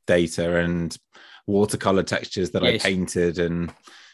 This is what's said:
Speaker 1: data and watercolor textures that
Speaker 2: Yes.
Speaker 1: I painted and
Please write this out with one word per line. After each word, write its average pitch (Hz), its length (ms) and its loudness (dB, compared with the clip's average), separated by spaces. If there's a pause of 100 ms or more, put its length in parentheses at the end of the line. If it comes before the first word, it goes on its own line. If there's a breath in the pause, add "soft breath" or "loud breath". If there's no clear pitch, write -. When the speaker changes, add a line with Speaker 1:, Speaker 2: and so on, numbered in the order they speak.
Speaker 1:
data 87 500 2
and 85 400 -2 (500 loud breath)
watercolor 98 560 2
textures - 480 -4
that 87 120 -2
Speaker 2:
Yes. 90 220 2
Speaker 1:
I 98 40 2
painted 87 500 0
and 85 340 -2 (400 loud breath)